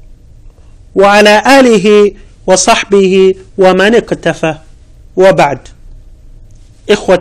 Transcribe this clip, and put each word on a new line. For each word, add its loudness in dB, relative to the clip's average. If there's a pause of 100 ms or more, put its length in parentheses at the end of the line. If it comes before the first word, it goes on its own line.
(960)
وعلى 2
آله 2 (340)
وصحبه 0 (240)
ومن 0
اقتفى، -6 (640)
وبعد. -2 (1200)
إخوة -2